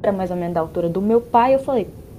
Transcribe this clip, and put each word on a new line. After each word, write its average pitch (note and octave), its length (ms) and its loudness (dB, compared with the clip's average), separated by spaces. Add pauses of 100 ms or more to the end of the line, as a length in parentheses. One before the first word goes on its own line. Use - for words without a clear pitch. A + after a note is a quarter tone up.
era G#3 100 0
mais F#3 180 -2
ou F3+ 60 -4
menos F3 180 -4
da E3+ 60 0
altura E3 280 -2
do E3+ 140 -2
meu A3+ 180 4
pai. A#3+ 340 4
Eu C4+ 40 4
falei, C4+ 300 -2 (300)